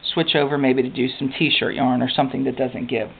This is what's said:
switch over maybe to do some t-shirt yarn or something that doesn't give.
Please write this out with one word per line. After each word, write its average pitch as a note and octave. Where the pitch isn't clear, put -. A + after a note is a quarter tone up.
switch -
over D3
maybe C3
to B2
do B2+
some C3+
t-shirt -
yarn B2+
or B2+
something C3+
that C3
doesn't B2
give. A2